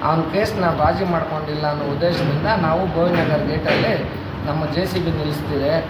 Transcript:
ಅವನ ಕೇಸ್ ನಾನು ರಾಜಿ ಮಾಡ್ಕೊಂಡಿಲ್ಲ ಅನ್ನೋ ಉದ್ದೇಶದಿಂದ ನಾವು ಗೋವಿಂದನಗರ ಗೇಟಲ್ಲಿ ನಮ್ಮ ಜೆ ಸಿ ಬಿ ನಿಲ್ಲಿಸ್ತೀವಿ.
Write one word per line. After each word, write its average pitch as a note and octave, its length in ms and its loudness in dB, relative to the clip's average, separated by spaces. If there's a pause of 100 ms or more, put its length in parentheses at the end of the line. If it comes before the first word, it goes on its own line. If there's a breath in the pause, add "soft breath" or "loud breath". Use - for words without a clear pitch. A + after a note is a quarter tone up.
ಅವನ D#3 180 2
ಕೇಸ್ G3 340 0
ನಾನು E3+ 220 0
ರಾಜಿ E3+ 280 2
ಮಾಡ್ಕೊಂಡಿಲ್ಲ D#3 600 -2
ಅನ್ನೋ D3 180 -2
ಉದ್ದೇಶದಿಂದ D#3 600 0 (140)
ನಾವು E3+ 260 2
ಗೋವಿಂದನಗರ E3 600 2
ಗೇಟಲ್ಲಿ D3 800 0 (180)
ನಮ್ಮ D3+ 200 -2
ಜೆ D#3 200 0
ಸಿ F#3 140 -2
ಬಿ D#3+ 120 0
ನಿಲ್ಲಿಸ್ತೀವಿ. D3 800 0